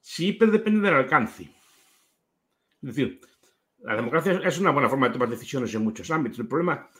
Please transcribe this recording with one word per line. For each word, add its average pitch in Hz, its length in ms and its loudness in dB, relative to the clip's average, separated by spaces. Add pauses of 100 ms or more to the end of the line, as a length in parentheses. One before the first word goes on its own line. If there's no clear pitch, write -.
Sí, 180 340 -4
pero 226 180 4
depende 214 340 2
del 180 120 4
alcance. 127 460 0
Es - 60 -20 (1400)
decir, 131 260 -4 (580)
la 110 180 -4
democracia 160 480 0
es 165 140 0
una 185 120 2
buena 139 180 2
forma 131 200 2
de 113 60 -2
tomar 123 160 0
decisiones 117 440 -6
en 110 100 -2
muchos 110 260 -4
ámbitos. 147 280 -2
El 113 100 -8
problema, 156 400 -2 (120)